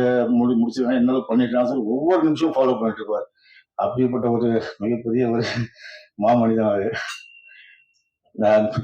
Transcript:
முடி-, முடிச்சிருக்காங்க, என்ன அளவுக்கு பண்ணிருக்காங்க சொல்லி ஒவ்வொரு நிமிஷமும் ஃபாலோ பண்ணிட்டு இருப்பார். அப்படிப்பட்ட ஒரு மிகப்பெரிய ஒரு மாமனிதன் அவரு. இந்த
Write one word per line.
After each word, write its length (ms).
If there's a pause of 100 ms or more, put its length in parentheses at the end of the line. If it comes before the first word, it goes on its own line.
(300)
முடி-, 260
முடிச்சிருக்காங்க, 380
என்ன 180
அளவுக்கு 240
பண்ணிருக்காங்க 280
சொல்லி 220
ஒவ்வொரு 360
நிமிஷமும் 320
ஃபாலோ 260
பண்ணிட்டு 220
இருப்பார். 240 (480)
அப்படிப்பட்ட 560
ஒரு 320 (160)
மிகப்பெரிய 520
ஒரு 140 (760)
மாமனிதன் 420
அவரு. 280 (1400)
இந்த 400 (120)